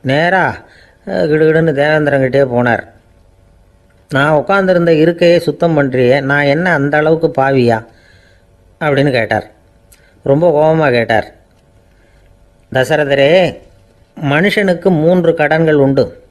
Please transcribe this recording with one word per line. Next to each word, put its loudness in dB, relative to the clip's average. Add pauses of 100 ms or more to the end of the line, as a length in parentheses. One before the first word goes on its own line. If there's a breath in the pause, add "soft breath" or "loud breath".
நேரா, 0 (500 soft breath)
அஹ், -12
கிடுகிடுன்னு 0
தேவேந்திரன்கிட்டயே 0
போனார். -2 (1200)
"நான் 0
உட்கார்ந்திருந்த 0
இருக்கையே 2
சுத்தம் -2
பண்றியே, 0
நான் -2
என்ன 0
அந்த -2
அளவுக்கு 0
பாவியா?" 0 (960 soft breath)
அப்படின்னு 0
கேட்டார். -4 (720 soft breath)
ரொம்ப 2
கோபமா 2
கேட்டார். -2 (1400 soft breath)
"தசரதரே, 0 (640)
மனுஷனுக்கு 0
மூன்று 2
கடன்கள் 0
உண்டு. 0